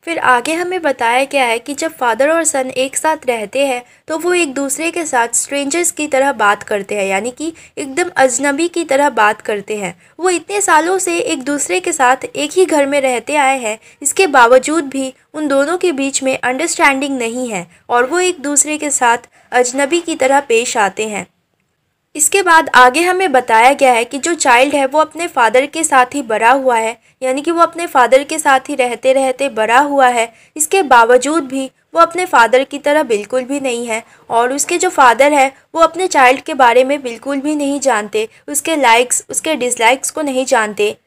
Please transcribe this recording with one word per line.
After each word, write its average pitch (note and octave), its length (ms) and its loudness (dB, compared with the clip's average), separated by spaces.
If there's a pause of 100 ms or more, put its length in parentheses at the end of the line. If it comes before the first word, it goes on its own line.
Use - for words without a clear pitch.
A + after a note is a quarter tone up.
फिर E4+ 140 -6
आगे B3+ 340 0
हमें F4+ 280 -4
बताया C4 420 0
गया C4+ 200 -2
है A#3 140 -2
कि C#4 160 -8
जब D#4+ 180 -6
फादर B3 380 0
और E4 140 0
सन C4+ 260 -2
एक C4+ 260 -4
साथ - 320 -2
रहते A#3+ 380 -4
हैं B3 160 -4 (260)
तो D#4+ 100 -4
वो F4 160 -2
एक E4 200 -2
दूसरे C#4 360 -4
के E4 160 -6
साथ A#3 280 0
स्ट्रेंजर्स C#4+ 560 -4
की D4+ 160 -8
तरह C#4 260 0
बात G#3 300 0
करते G3+ 320 -6
हैं, G3+ 120 -4
यानी G3 240 -4
कि D4+ 220 -8 (260)
एकदम D4 380 -6
अजनबी C#4 520 0
की E4+ 160 -4
तरह C#4+ 260 2
बात A#3 300 0
करते G#3+ 360 -6
हैं। F#3 200 -8 (240)
वो F#4 100 0
इतने F#4 300 -4
सालों F4+ 380 2
से F4 180 -4
एक D#4 280 -4
दूसरे D4 360 -4
के F4+ 120 -6
साथ - 340 2
एक D4 260 -6
ही F#4 120 4
घर D4+ 220 2
में C#4+ 140 0
रहते C4 360 -2
आए C4+ 220 2
हैं, A3+ 200 -6 (240)
इसके F#4+ 260 0
बावजूद C4+ 600 4
भी C4 240 -8 (220)
उन D4+ 140 -4
दोनों C#4+ 300 0
के F4+ 140 -2
बीच C#4 300 -4
में C4 160 -2
अंडरस्टैंडिंग C#4 800 -2
नहीं A#3+ 300 -6
है F3+ 180 -8 (220)
और A#3+ 180 2
वो F4+ 140 -2
एक F4+ 200 -2
दूसरे D4 380 -4
के D4+ 120 -4
साथ A#3+ 380 0 (240)
अजनबी C4+ 480 0
की E4 140 -6
तरह C#4 260 2
पेश A#3+ 360 -2
आते G#3 320 -2
हैं। G3 180 -8 (880)
इसके G4 280 0
बाद E4 320 4
आगे B3+ 280 6
हमें F4+ 300 0
बताया B3 400 4
गया C4+ 200 4
है A#3 120 2
कि B3+ 140 -10
जो E4 160 -4
चाइल्ड C4+ 400 2
है C#4 120 0
वो C4+ 120 -2
अपने D#4 280 -2
फादर B3 400 2
के D#4+ 180 -6
साथ B3+ 300 2
ही C#4+ 80 -6
बड़ा A3 280 0
हुआ C4 260 2
है, A3+ 200 -4 (260)
यानी C4 200 -4
कि D#4+ 80 -4
वो E4+ 120 0
अपने E4 240 -4
फादर C4+ 380 2
के D#4 140 -6
साथ C4+ 300 0
ही D4 60 -6
रहते B3 380 0
रहते C4+ 360 0
बड़ा A3 300 0
हुआ C#4 300 4
है। A#3 200 0 (280)
इसके F#4+ 280 0
बावजूद B3+ 600 4
भी C4 260 -8 (240)
वो E4 60 2
अपने E4+ 260 0
फादर B3+ 380 4
की C#4+ 140 -12
तरह D4 240 0
बिल्कुल A#3 400 -2
भी C4+ 180 -6
नहीं A#3+ 260 -4
है A3+ 160 -6 (280)
और A#3 220 0
उसके D#4 260 -2
जो F4+ 120 -2
फादर C4+ 420 4
है C4+ 180 2 (240)
वो D#4+ 60 0
अपने E4 260 2
चाइल्ड C4+ 340 2
के D#4+ 140 -8
बारे B3+ 300 4
में C#4 180 -2
बिल्कुल C4 380 -8
भी D4+ 160 -4
नहीं C#4+ 240 -4
जानते, G#3+ 480 -2 (200)
उसके D#4 280 -4
लाइक्स, A#3+ 540 2
उसके - 260 -4
डिसलाइक्स B3 540 -2
को D#4 120 -6
नहीं C4 240 -2
जानते G#3+ 500 -2 (100)